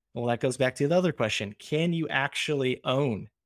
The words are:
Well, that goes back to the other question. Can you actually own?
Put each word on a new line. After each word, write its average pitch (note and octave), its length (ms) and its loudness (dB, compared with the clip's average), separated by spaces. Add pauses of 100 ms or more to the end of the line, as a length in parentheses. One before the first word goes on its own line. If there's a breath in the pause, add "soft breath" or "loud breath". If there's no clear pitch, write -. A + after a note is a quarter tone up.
(120)
Well, A#2+ 140 -4
that A#2+ 140 0
goes C3 160 0
back B2+ 200 2
to C#3+ 120 2
the E3+ 80 2
other F3+ 160 4
question. G#2+ 460 -2
Can E3 340 0
you E3 160 -2
actually C3+ 760 -2
own? B2+ 440 0 (180)